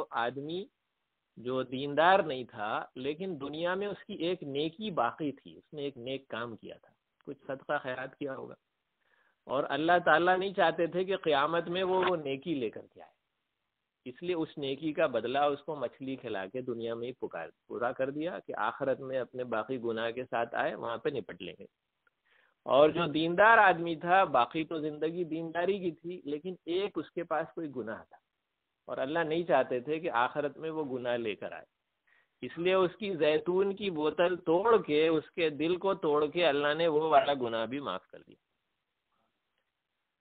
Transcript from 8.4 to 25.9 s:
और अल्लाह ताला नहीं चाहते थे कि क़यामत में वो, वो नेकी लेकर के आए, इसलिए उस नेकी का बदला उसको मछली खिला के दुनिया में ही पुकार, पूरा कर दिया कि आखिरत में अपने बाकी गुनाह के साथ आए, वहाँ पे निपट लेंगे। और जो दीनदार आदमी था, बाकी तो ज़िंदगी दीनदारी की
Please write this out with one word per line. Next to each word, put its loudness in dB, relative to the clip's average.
और 0
अल्लाह 4
ताला 6
नहीं -2
चाहते 2
थे -2
कि -2
क़यामत 2
में -2
वो, 2
वो 4
नेकी -4
लेकर -4
के -20
आए, -20
इसलिए -4
उस -4
नेकी -4
का 2
बदला 0
उसको -4
मछली -6
खिला -6
के -8
दुनिया -6
में -8
ही -10
पुकार, -8
पूरा -2
कर -4
दिया -6
कि -10
आखिरत -2
में -6
अपने -6
बाकी -2
गुनाह -2
के -8
साथ -2
आए, -2
वहाँ -6
पे -4
निपट -10
लेंगे। -12
और 8
जो 0
दीनदार 6
आदमी 4
था, 4
बाकी 2
तो -6
ज़िंदगी -4
दीनदारी -2
की -2